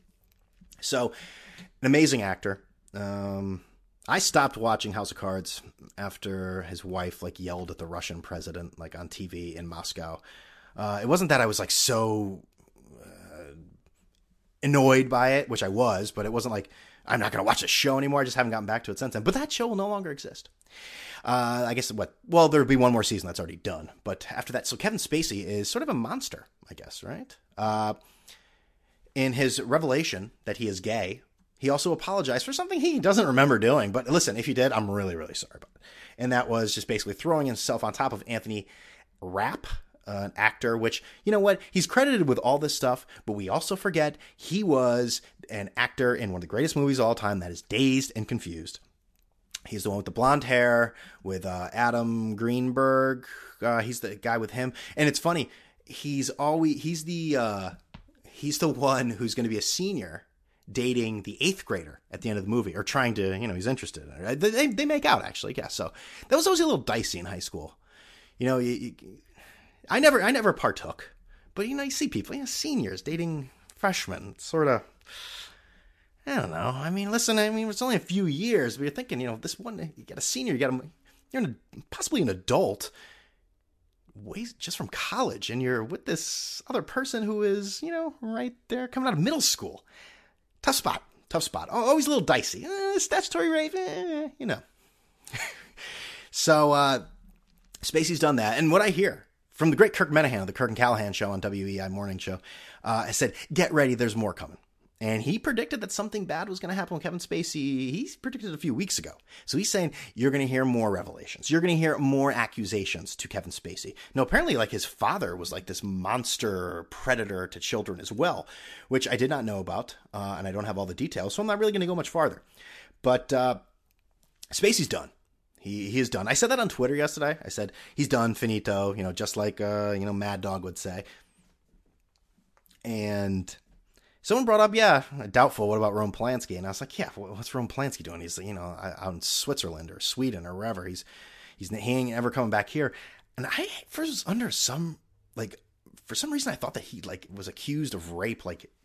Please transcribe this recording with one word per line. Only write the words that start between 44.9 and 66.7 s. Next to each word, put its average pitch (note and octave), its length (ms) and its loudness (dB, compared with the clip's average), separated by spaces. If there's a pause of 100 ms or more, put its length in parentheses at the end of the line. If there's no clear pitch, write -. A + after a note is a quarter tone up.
an G2+ 300 -8
actor B2 360 4
in G#2 160 -2
one F#2 100 -4
of - 20 -8
the E2+ 40 -10
greatest C3 300 0
movies C#3 220 2
of A#2 80 6
all A#2 80 4
time, G#2 240 -2
that F2+ 120 -6
is E2+ 120 -12
Dazed C3 520 2
and G#2+ 140 -6
Confused. E2 500 -8 (880)
He's G#2 180 -8
the A2 40 -2
one G2 80 -2
with G2+ 80 -4
the F2+ 80 -10
blonde C#3 320 4
hair, A#2+ 500 4 (280)
with, F#2+ 240 -6
uh, F2+ 260 -6
Adam A#2 640 0
Greenberg. C3 920 2 (360)
Uh, A#2 180 2
he's A#2 200 -4
the G2+ 140 -6
guy A#2 220 -2
with A2 140 -2
him. B2+ 240 -4 (200)
And D3+ 140 4
it's C#3+ 100 0
funny, E3 300 0 (380)
he's C#3 420 -4
always, D3+ 540 2
he's D#3 220 -4
the, D#3+ 320 -2
uh, G#2 340 0 (540)
he's - 340 -6
the E3+ 100 2
one B2+ 400 2
who's A2+ 260 -2
gonna A#2 140 0
be A2 80 -2
a G#2 60 -4
senior E3 640 -4 (460)
dating A#2 520 0
the G2+ 180 -12
eighth F#3+ 240 0
grader E2 360 -6 (100)
at F2 120 -12
the A#2 60 -4
end G#2 100 0
of F#2+ 60 -4
the G2 60 -4
movie, G#2 240 0
or G2+ 80 -4
trying B2 320 2
to, F#2+ 240 0
you A#2 80 -6
know, G2 80 -4
he's F#2 140 -2
interested B2+ 340 -4
in D2+ 80 -18
her. F2+ 240 -6
They, F3+ 160 2
they, B3+ 160 2
they B3 180 0
make D4 200 0
out, - 200 4
actually, - 320 -8
yeah. - 120 -6
So - 240 -6 (360)
that B3+ 60 2
was D#4+ 100 6
always F#4 140 4
a E4+ 60 4
little A#3+ 160 2